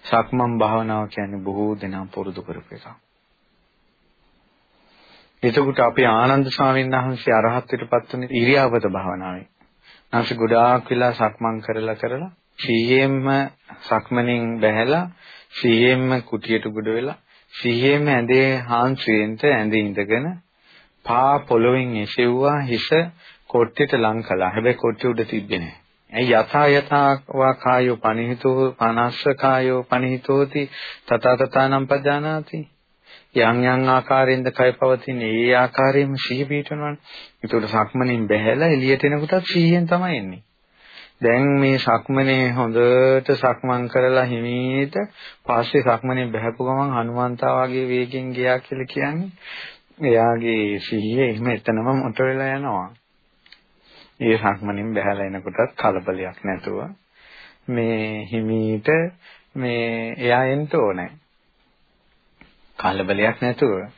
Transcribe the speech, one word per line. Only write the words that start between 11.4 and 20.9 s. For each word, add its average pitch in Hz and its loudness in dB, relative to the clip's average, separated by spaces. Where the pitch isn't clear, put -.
කරලා 110 -4
කරලා 135 -6
සිහියෙන්ම 131 2
සක්මනින් 120 -2
බැහැලා 113 2
සිහියෙන්ම 127 2
කුටියට 110 -4
ගොඩ 107 -6
වෙලා 120 -4
සිහියෙන්ම 139 0
ඇඳේ 131 4
හාන්සියෙන්ට 117 0
ඇඳේ 110 2
ඉඳගෙන 104 -2